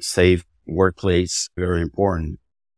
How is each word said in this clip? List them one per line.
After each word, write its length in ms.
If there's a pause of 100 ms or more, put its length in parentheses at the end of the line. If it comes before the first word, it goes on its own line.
safe 440 (200)
workplace, 920
very 260
important. 560 (400)